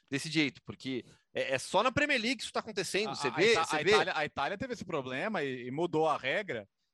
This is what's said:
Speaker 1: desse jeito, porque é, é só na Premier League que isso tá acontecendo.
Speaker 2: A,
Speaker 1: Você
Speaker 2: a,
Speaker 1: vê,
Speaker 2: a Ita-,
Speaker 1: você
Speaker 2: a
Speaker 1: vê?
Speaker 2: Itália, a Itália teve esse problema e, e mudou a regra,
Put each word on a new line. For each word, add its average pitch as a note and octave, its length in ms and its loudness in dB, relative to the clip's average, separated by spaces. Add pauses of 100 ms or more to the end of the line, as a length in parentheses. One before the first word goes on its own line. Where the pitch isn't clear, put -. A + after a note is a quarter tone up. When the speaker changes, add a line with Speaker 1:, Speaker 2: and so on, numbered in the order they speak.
Speaker 1:
desse C#3 200 -4
jeito, D3+ 340 0
porque A#2+ 400 -8 (300)
é, B2 220 -2
é - 40 0
só - 240 2
na B3+ 80 2
Premier C#4+ 300 2
League A#3 160 -2
que - 60 -12
isso - 100 -10
tá A#3 60 -2
acontecendo. G3+ 500 -2
Speaker 2:
A, C#3 60 -6
Speaker 1:
Você C#3 120 -2
Speaker 2:
a, B2 40 2
Speaker 1:
vê, D#3 160 2
Speaker 2:
a A#3 40 6
Ita-, F3+ 140 4
Speaker 1:
você D#3 100 -2
Speaker 2:
a D3+ 80 0
Speaker 1:
vê? E3+ 80 4
Speaker 2:
Itália, F#3 240 4
a D3+ 100 2
Itália D3+ 320 -2
teve B3+ 160 -6
esse - 120 -8
problema D#3 580 -2
e, B2+ 240 -4
e B2 40 -6
mudou D#3 360 2
a D3 100 4
regra, C3+ 500 -2 (260)